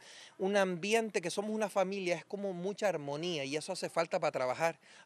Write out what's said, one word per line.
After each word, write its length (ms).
un 200
ambiente 640
que 100
somos 200
una 180
familia, 480
es 80
como 260
mucha 380
armonía 560
y 100
eso 160
hace 180
falta 300
para 140
trabajar. 440